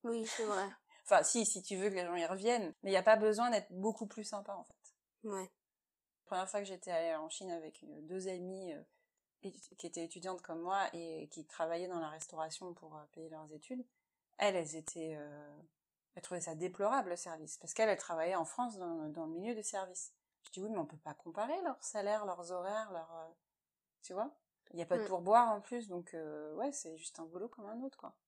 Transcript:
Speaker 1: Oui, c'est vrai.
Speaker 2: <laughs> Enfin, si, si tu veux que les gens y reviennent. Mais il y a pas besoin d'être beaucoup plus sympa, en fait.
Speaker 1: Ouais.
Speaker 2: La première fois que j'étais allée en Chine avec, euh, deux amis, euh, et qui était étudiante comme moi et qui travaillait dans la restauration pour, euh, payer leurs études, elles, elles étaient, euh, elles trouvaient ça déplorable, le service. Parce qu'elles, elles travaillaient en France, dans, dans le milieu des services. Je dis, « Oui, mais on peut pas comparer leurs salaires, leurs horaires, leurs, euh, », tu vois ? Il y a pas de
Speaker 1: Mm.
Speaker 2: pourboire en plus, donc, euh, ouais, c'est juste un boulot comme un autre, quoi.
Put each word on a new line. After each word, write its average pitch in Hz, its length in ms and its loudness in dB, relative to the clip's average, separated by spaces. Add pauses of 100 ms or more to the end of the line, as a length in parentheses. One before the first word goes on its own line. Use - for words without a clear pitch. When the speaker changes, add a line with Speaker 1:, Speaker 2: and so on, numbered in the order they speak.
Speaker 1:
Oui, 233 220 0
c'est 226 200 -2
vrai. 202 220 2
Speaker 2:
<laughs> - 120 -10 (260)
Enfin, 175 180 12
si, 220 220 4
si - 160 0
tu 196 140 -4
veux 196 140 2
que 190 60 0
les 180 100 2
gens 175 100 0
y 170 100 2
reviennent. 196 480 2 (100)
Mais 196 80 0
il - 20 6
y 190 40 8
a 190 60 4
pas 214 140 10
besoin 214 320 6
d'être 208 240 2
beaucoup 214 340 0
plus 214 160 -8
sympa, 202 320 -8
en 175 80 -12
fait. - 320 -20 (320)
Speaker 1:
Ouais. 196 160 -2
Speaker 2:
La - 840 -20
première 190 240 0
fois 208 120 0
que 196 40 -4
j'étais 185 260 -6
allée 165 240 4
en 156 140 -4
Chine 185 220 -6
avec, 160 320 -8
euh, 151 200 -14
deux 185 260 -4
amis, 185 440 -6
euh, 151 80 -10 (600)
et 190 80 -8 (260)
qui 175 100 -10
était 165 160 -6
étudiante 175 380 -4
comme 165 200 -6
moi 190 220 2 (100)
et 160 380 -8
qui 156 140 -12
travaillait 170 420 0
dans 175 120 -2
la 156 100 -2
restauration 160 640 -6
pour, 156 220 -18
euh, 151 160 -14
payer 160 180 -12
leurs 156 240 -12
études, 254 320 -8 (520)
elles, 202 180 6
elles 160 200 0
étaient, 160 420 -6
euh, 147 400 -12 (580)
elles 175 80 -12
trouvaient 180 180 -4
ça 160 140 -4
déplorable, 190 560 2
le 175 40 0
service. 160 420 -10
Parce - 160 -12
qu'elles, 220 160 6
elles 190 80 4
travaillaient 170 380 0
en 165 100 2
France, 240 320 -2
dans, 165 320 -4
dans 156 160 -6
le 160 60 -4
milieu 196 240 -4
des 214 80 -6
services. 190 500 -6 (300)
Je - 80 -16
dis, « 185 100 -8
Oui, 214 80 -2
mais 214 80 0
on 156 80 2
peut 151 120 -14
pas 147 160 -10
comparer 247 480 -2
leurs 285 220 -2
salaires, 208 420 0
leurs 175 260 -4
horaires, 202 400 -2
leurs, 165 240 -8
euh, », 165 140 -10 (720)
tu 180 100 -12
vois ? 220 160 0 (420)
Il 170 80 -8
y - 20 -2
a 170 40 0
pas 180 120 4
de 220 60 2
Speaker 1:
Mm. 202 40 -2
Speaker 2:
pourboire 196 440 8
en 208 100 2
plus, 233 260 -6
donc, 175 260 -8
euh, 151 420 -6
ouais, 262 160 0
c'est 160 260 -8
juste 165 220 -12
un 165 60 -8
boulot 180 220 -8
comme 220 200 -14
un 226 140 -8
autre, 269 160 -8
quoi. - 160 -12 (140)